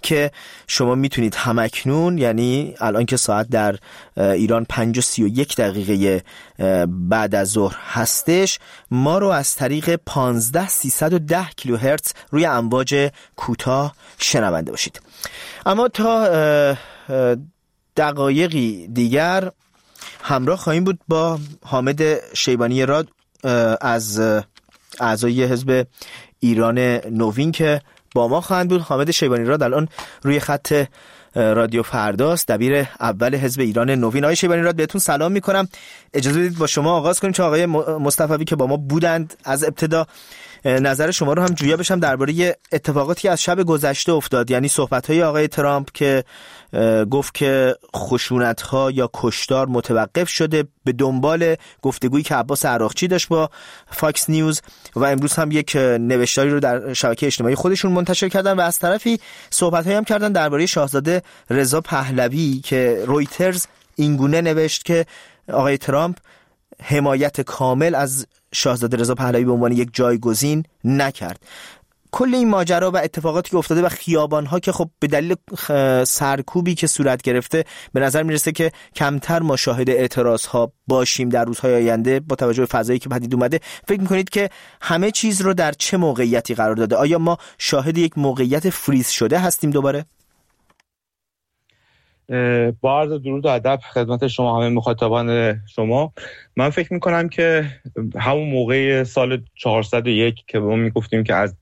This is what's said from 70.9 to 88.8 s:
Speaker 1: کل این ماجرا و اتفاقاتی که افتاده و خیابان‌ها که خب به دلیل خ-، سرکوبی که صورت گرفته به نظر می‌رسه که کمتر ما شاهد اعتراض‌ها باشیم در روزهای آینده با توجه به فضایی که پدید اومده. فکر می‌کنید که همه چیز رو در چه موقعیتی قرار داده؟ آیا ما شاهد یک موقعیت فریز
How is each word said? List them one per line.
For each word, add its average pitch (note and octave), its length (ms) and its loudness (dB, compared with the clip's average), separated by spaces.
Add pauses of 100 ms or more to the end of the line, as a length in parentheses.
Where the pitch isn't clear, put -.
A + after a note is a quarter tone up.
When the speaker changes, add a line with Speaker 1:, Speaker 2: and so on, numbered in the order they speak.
Speaker 1:
کل B3+ 240 2
این A#3+ 140 4
ماجرا F3+ 420 2
و F#3 60 0
اتفاقاتی D#3+ 540 -2
که F#3 60 2
افتاده E3 240 2
و F3 80 2
خیابان‌ها D3+ 720 0
که F#3 120 -2
خب E3 180 -2 (100)
به D3 80 0
دلیل D#3 280 0 (200)
خ-، C3+ 480 2
سرکوبی D3 720 -2
که D#3+ 120 -2
صورت C3+ 340 0
گرفته B2+ 420 0 (300)
به C3 60 0
نظر C#3 240 0
می‌رسه D#3 280 0
که D#3+ 200 0 (240)
کمتر D3 440 0
ما D3+ 160 0
شاهد B2+ 340 0
اعتراض‌ها A#2+ 840 0 (160)
باشیم B2+ 420 0
در A#2+ 160 2
روزهای A#2+ 300 0
آینده A#2 440 2
با C#3 160 -4
توجه B2 260 0
به B2 60 2
فضایی A#2+ 320 0
که C3+ 100 -10
پدید B2 240 -4
اومده. B2 260 0 (280)
فکر G#3 140 0
می‌کنید F#3+ 280 0
که G3+ 200 -2 (320)
همه F3+ 300 0
چیز G#3 300 -2
رو F#3+ 120 2
در E3 180 0
چه - 260 -2
موقعیتی A#2+ 560 0
قرار A2 220 2
داده؟ A2+ 200 0
آیا D3+ 240 2
ما E3 180 0 (200)
شاهد D3+ 400 -2
یک E3 200 0
موقعیت C#3 520 0
فریز C3 400 0